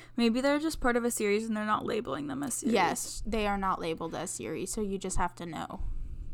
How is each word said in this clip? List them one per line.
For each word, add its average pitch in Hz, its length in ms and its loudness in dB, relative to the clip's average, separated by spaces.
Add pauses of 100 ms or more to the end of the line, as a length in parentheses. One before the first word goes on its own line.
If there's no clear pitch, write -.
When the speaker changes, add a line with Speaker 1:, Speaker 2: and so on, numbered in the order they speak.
(180)
Speaker 1:
maybe 233 240 4
they're 285 180 6
just 311 220 -2
part 240 160 4
of 240 80 2
a 240 60 2
series 214 340 2
and 220 100 -2
they're 214 100 -2
not 214 200 0
labeling 247 420 -2
them 277 140 -4
as 262 140 -2
series. - 180 2
Speaker 2:
Yes, - 520 2
they 214 200 0
are 202 120 0
not 190 220 0
labeled 165 360 -4
as 175 160 -6
series, 151 400 -6
so 220 100 -4
you 196 160 -2
just 185 200 -2
have 180 180 2
to 175 100 -10
know. - 360 -8 (520)